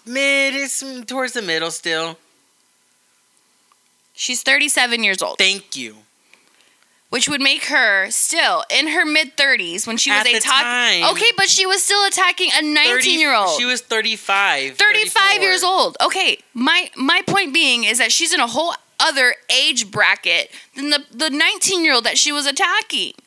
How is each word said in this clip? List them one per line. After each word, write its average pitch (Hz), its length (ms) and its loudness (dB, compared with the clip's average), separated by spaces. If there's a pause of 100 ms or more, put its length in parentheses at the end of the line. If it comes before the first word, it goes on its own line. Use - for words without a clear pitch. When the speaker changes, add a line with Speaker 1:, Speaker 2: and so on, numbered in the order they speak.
Speaker 1:
Mid, 269 500 0
it's, 277 260 -6
mm, 262 240 -12
towards 254 280 -6
the 240 100 -6
middle 165 280 -4
still. 165 460 -6 (2000)
Speaker 2:
She's - 300 -6
thirty-seven 262 600 0
years 196 180 0
old. - 160 -6
Speaker 1:
Thank 196 380 -2
you. 117 200 -12 (1160)
Speaker 2:
Which 240 180 -2
would 277 140 -4
make 277 240 0
her 220 460 2
still 247 580 0
in 277 200 0
her 330 160 2
mid 311 300 -2
thirties 214 520 0
when 226 100 -6
she 269 140 0
was 208 100 2
Speaker 1:
At 240 60 0
Speaker 2:
a 240 60 4
Speaker 1:
the 226 80 0
Speaker 2:
talk-, 269 200 2
Speaker 1:
time. 240 500 0
Speaker 2:
okay, 427 240 2
but 381 140 2
she 381 160 2
was 381 180 0
still 403 240 2
attacking 359 420 0
a - 120 2
Speaker 1:
Thirty, 302 120 -2
Speaker 2:
nineteen-year-old. 302 840 2
Speaker 1:
she 247 80 -2
was 247 160 -2
thirty-five, 196 960 -2
Speaker 2:
Thirty-five 415 640 2
years 370 200 2
Speaker 1:
thirty-four. 359 80 0 (160)
Speaker 2:
old. - 200 -6
Okay, 330 320 0 (160)
my, 320 420 0
my 330 300 0
point 359 280 -2
being 262 320 2
is 220 120 0
that 226 140 2
she's 330 220 0
in 349 60 0
a 240 80 2
whole 294 260 -2 (260)
other 269 340 2 (160)
age 247 400 0
bracket 190 640 0 (240)
than 277 160 -6
the, 285 200 0
the 269 180 -4
nineteen-year-old 320 720 0
that 233 140 -2
she 294 140 0
was 294 140 -4
attacking. 285 680 -2 (140)